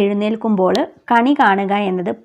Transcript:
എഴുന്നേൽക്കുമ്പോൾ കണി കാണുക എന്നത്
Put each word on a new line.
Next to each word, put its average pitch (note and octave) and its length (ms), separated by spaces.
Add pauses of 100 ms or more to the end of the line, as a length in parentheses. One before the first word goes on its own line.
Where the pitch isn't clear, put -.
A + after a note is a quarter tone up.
എഴുന്നേൽക്കുമ്പോൾ G#3 720 (360)
കണി A#3+ 280
കാണുക G3 340 (180)
എന്നത് F#3 340